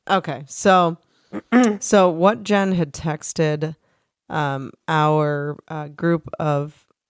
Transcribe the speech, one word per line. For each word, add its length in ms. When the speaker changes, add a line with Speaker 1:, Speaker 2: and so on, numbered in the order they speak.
Speaker 1:
Okay, 380
so, 500
Speaker 2:
<clears throat> 260
Speaker 1:
so 320
what 320
Jen 300
had 200
texted, 840
um, 440
our, 680
uh, 200
group 400
of, 460